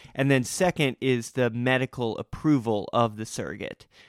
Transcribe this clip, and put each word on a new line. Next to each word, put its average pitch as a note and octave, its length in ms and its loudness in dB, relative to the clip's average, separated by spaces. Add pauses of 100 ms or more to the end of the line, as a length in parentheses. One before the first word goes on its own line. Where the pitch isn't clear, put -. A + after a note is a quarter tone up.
(140)
And C#3 160 0
then C3 140 4
second D#3+ 580 0
is B2 300 0
the B2 180 2
medical B2 720 -2
approval A#2 720 0
of A2+ 240 2
the A2 80 -8
surrogate. F#2 640 -10 (220)